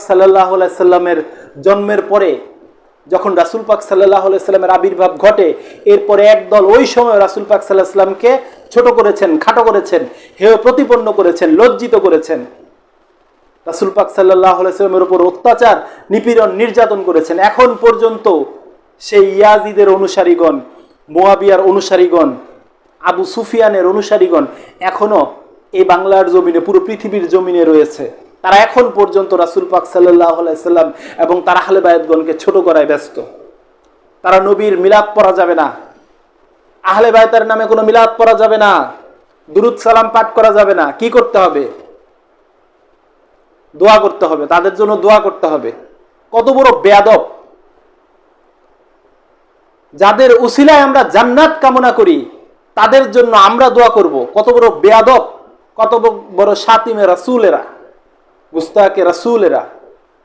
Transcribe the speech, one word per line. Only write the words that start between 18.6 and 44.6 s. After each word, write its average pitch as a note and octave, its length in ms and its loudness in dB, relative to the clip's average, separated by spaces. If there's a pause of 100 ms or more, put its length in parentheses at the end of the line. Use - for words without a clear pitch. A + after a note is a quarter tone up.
সেই G3 240 2 (120)
ইয়াজিদের G#3+ 580 2
অনুসারীগণ, F3 600 0 (540)
মুয়াবিয়ার F#3+ 500 2 (100)
অনুসারীগণ, F3+ 580 0 (760)
আবু F3 200 -4 (120)
সুফিয়ানের A3 580 -2
অনুসারীগণ F3+ 520 0 (460)
এখনও G#3 320 -2 (520)
এই F#3 180 2
বাংলার F#3+ 400 2
জমিনে, E3+ 340 0
পুরো F#3 200 2
পৃথিবীর G#3 460 -8
জমিনে F3+ 320 0
রয়েছে। D3+ 400 0 (380)
তারা F#3+ 140 0 (100)
এখন B3 200 0 (120)
পর্যন্ত G3 360 -2
রাসূল F3 380 -2
পাক F3+ 140 -2
সাল্লাল্লাহু E3+ 560 2
আলাইহি D#3+ 260 -6
সাল্লাম E3 200 0 (300)
এবং E3+ 180 0 (100)
তার F3+ 160 0
আহলে F#3+ 180 0
বায়াতগণকে D#3+ 520 0 (100)
ছোট G3 140 -4 (100)
করায় D#3 240 0
ব্যস্ত। - 260 -6 (1080)
তারা F#3 140 2 (100)
নবীর G3+ 260 0 (100)
মিলাদ G3+ 220 2 (100)
পড়া F#3+ 220 2
যাবে F3 220 0
না, D3 60 -2 (1160)
আহলে G#3 280 0
বায়াতের A3+ 380 2
নামে A3 160 -2
কোনো A3 220 0
মিলাদ A3+ 280 2
পড়া A3+ 260 2
যাবে A3 220 2
না, G3+ 80 2 (760)
দুরূদ G#3+ 360 0
সালাম A3+ 300 2
পাঠ A3+ 220 0
করা A3 220 4
যাবে G3 220 2
না। D3 60 0 (120)
কি A3+ 120 -4
করতে A#3 280 0
হবে? D3 260 0 (2000)
দোয়া G#3 300 2
করতে F#3+ 220 -4
হবে, D3+ 200 -4
তাদের F3 320 -2